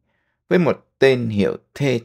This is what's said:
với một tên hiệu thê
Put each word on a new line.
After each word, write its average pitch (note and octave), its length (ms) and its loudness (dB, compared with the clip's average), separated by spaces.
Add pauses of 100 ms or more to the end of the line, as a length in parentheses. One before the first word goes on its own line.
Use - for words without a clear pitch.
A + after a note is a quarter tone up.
(500)
với F3+ 100 0
một C#3 300 -2 (100)
tên B2+ 300 2
hiệu G2+ 280 -2 (160)
thê C3 320 -2